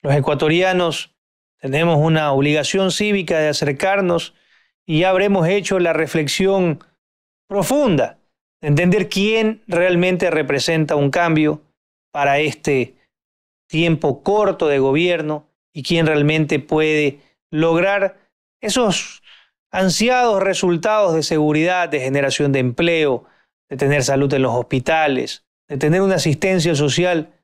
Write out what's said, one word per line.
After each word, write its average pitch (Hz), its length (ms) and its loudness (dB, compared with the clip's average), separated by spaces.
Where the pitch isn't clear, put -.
Los 143 140 0
ecuatorianos 160 960 0
tenemos 156 380 0
una 156 340 2
obligación 147 580 0
cívica 190 480 0
de 156 120 2
acercarnos 170 840 -2
y 156 140 0
ya 185 100 2
habremos 190 400 2
hecho 196 300 0
la 170 120 2
reflexión 160 880 0
profunda 196 680 0
de 151 80 -6
entender 180 400 2
quién 220 580 -2
realmente 180 640 0
representa 151 640 -2
un 143 160 0
cambio 156 500 0
para 143 260 0
este 143 560 -2
tiempo 160 560 -2
corto 196 460 0
de 139 100 2
gobierno 151 720 -2
y 143 100 -12
quién 165 220 0
realmente 151 540 2
puede 151 600 0
lograr 175 760 0
esos 208 600 -2
ansiados 214 720 0
resultados 190 720 0
de 160 100 0
seguridad, 160 680 0
de 147 100 -4
generación 139 540 -2
de 135 60 2
empleo, 143 680 0
de 139 80 -12
tener 143 260 0
salud 139 320 0
en 131 100 0
los 120 100 0
hospitales, 131 880 -2
de 147 100 -10
tener 156 240 2
una 190 140 2
asistencia 170 600 0
social 156 580 0